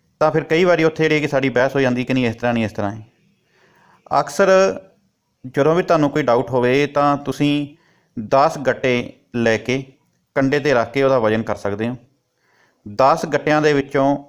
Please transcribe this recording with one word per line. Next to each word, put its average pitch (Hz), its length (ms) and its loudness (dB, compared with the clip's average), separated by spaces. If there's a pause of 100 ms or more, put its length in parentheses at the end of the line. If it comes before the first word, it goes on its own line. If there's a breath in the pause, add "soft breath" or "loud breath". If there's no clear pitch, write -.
(220)
ਤਾਂ 151 100 2
ਫਿਰ 151 140 0
ਕਈ 160 180 2
ਵਾਰੀ 170 200 4
ਉੱਥੇ 160 200 0
ਜਿਹੜੀ 156 180 2
ਕਿ 143 60 -4
ਸਾਡੀ 135 240 0
ਬਹਿਸ 131 240 0
ਹੋ 139 60 0
ਜਾਂਦੀ 127 220 0
ਕਿ 127 100 -4
ਨਹੀਂ 127 120 0
ਇਸ 110 100 -2
ਤਰ੍ਹਾਂ 120 180 -2
ਨਹੀਂ, 117 120 0
ਇਸ 101 60 -4
ਤਰ੍ਹਾਂ 101 200 -6
ਹੈ। 110 140 -14 (1040 soft breath)
ਅਕਸਰ 147 380 0 (960)
ਜਦੋਂ 139 280 2
ਵੀ 185 80 0
ਤੁਹਾਨੂੰ 151 260 2
ਕੋਈ 151 140 -2
ਡਾਊਟ 123 260 0
ਹੋਵੇ 127 380 2
ਤਾਂ 143 320 0
ਤੁਸੀਂ 143 560 -4 (420 soft breath)
ਦਸ 139 420 0
ਗੱਟੇ 127 320 -2 (460)
ਲੈ 113 220 2
ਕੇ 131 240 -4 (520)
ਕੰਡੇ 139 240 2
'ਤੇ 139 140 0
ਰੱਖ 113 200 0
ਕੇ 139 100 0
ਉਹਦਾ 135 160 2
ਵਜ਼ਨ 110 240 0
ਕਰ 107 140 -4
ਸਕਦੇ 104 320 -6
ਹੋ। 127 60 -8 (880)
ਦਸ 135 420 2
ਗੱਟਿਆਂ 151 340 0
ਦੇ 151 120 2
ਵਿੱਚੋਂ 139 440 0 (120)